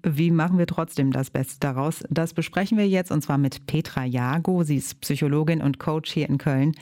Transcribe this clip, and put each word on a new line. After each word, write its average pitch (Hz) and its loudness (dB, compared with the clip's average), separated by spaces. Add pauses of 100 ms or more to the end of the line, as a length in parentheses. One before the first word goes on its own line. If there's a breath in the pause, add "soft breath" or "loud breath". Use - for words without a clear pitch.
wie 170 2
machen 170 4
wir 175 4
trotzdem 156 0
das 131 0
Beste - -4
daraus? 143 -2
Das 165 -2
besprechen 196 0
wir 208 4
jetzt, 185 0
und 156 0
zwar 143 0
mit 139 0
Petra 147 -2
Jago. 143 0
Sie 151 0
ist - -6
Psychologin 151 0
und 139 0
Coach 156 -4
hier 151 -2
in 139 2
Köln. 139 2 (100)